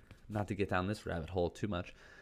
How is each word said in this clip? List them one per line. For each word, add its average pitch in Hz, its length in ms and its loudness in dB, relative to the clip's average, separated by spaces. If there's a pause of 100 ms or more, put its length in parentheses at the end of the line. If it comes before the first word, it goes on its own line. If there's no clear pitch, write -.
(300)
not 104 180 0
to 107 80 -2
get 95 140 2
down 92 180 4
this 107 180 -2
rabbit 87 240 -2
hole 90 200 4
too - 180 -4
much, 92 260 -2 (280)